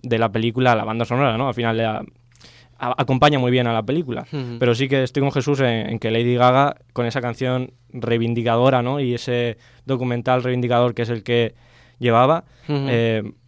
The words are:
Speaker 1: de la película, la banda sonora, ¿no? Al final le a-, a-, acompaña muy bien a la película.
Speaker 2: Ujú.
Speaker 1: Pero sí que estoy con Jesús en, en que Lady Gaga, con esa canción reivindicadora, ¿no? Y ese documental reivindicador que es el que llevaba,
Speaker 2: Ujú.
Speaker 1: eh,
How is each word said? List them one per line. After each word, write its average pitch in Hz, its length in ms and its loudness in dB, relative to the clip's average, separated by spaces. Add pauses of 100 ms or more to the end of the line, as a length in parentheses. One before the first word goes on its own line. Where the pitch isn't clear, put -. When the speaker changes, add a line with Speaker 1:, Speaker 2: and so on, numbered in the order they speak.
Speaker 1:
de 117 180 -2
la 113 100 2
película, 117 460 2
la 107 80 0
banda 110 220 -4
sonora, 123 320 0
¿no? 135 100 -2
Al 120 60 -2
final 113 240 -2
le 113 80 0
a-, 110 140 -4 (800)
a-, 127 220 -4
acompaña 131 380 2
muy 123 100 2
bien 123 160 2
a 117 60 0
la 113 120 0
película. 131 460 -4
Speaker 2:
Ujú. 123 300 -8
Speaker 1:
Pero 120 160 4
sí 127 140 -2
que 135 140 2
estoy 135 180 -2
con 139 100 2
Jesús 139 300 0
en, 113 280 0
en 113 100 -6
que 110 120 -2
Lady 120 240 2
Gaga, 127 400 4 (160)
con 120 140 -4
esa 117 160 -4
canción 127 500 -4 (220)
reivindicadora, 117 880 0
¿no? 131 180 -2
Y 127 140 -2
ese 120 440 -4 (280)
documental 127 580 -2
reivindicador 123 500 0
que 120 100 -4
es 110 60 -4
el 113 140 -6
que 117 320 0 (420)
llevaba, 123 460 4 (240)
Speaker 2:
Ujú. 139 220 -2
Speaker 1:
eh, 113 420 0 (160)